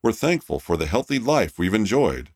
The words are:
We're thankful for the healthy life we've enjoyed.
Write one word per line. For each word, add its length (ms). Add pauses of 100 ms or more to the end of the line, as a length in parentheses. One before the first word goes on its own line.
We're 100
thankful 480
for 160
the 80
healthy 340
life 400
we've 140
enjoyed. 640